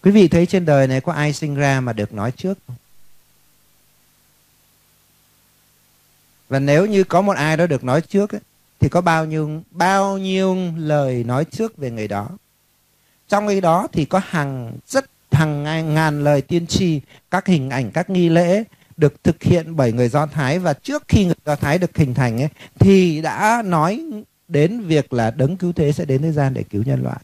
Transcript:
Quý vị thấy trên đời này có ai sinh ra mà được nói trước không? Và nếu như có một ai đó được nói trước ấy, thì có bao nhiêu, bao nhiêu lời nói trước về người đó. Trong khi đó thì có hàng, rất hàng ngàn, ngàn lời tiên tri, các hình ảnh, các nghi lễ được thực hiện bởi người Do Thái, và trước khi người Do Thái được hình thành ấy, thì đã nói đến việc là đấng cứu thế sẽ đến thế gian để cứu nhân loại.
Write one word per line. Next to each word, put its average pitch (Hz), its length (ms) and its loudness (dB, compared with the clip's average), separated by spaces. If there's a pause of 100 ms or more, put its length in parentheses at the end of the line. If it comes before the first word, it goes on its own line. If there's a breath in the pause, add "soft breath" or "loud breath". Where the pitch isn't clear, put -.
Quý 180 80 6
vị 202 180 6
thấy 170 180 2
trên 185 180 -2
đời 139 220 4
này 131 140 0
có 175 120 -6
ai 151 200 -2
sinh 143 220 -6
ra 139 260 0
mà 123 120 -4
được 107 200 -6
nói 107 200 -6
trước 190 340 -6
không? 123 100 -16 (3750)
Và 135 100 -2
nếu 143 280 4
như 196 180 2
có 180 180 2
một 202 140 0
ai 151 200 0
đó 170 100 2
được 139 180 -2
nói 127 160 0
trước 202 340 -2
ấy, 208 60 -10 (400)
thì 156 80 4
có 175 120 2
bao 160 260 0
nhiêu, 156 440 -6
bao 196 480 0
nhiêu 190 380 0 (200)
lời 143 480 -2
nói 127 200 -2
trước 220 320 -8
về 135 140 -8
người 110 180 -8
đó. 101 200 -6 (1000)
Trong 208 200 0
khi 196 120 0
đó 175 320 2
thì 160 120 -2
có 185 200 -2
hàng, 135 480 -6 (160)
rất 269 220 -4 (220)
hàng 147 300 2
ngàn, 156 320 -2
ngàn 151 300 0
lời 143 180 4
tiên 170 240 -2
tri, 165 340 -2 (300 soft breath)
các 185 160 -2
hình 139 240 2
ảnh, 127 200 -4
các 180 200 -4
nghi 180 180 2
lễ 175 360 2 (320 soft breath)
được 147 280 0
thực - 180 0
hiện 165 340 0
bởi 123 160 2
người 120 160 0
Do 147 180 0
Thái, 143 320 -2
và 180 140 0
trước 277 360 -6
khi 208 160 4
người 175 100 0 (120)
Do 147 100 -2
Thái 151 220 0
được 180 180 -2
hình 135 180 0
thành 123 280 0
ấy, 156 60 -2 (300 loud breath)
thì 180 440 6
đã 196 420 0
nói 180 380 0 (460)
đến 170 320 0
việc 160 320 -2
là 117 180 0
đấng 139 260 -2
cứu 180 160 -4
thế 151 200 0
sẽ 170 120 -4
đến 135 180 -2
thế 160 100 -2
gian 139 220 0
để 120 80 -6
cứu 104 240 -4
nhân 131 160 -2
loại. 127 220 -6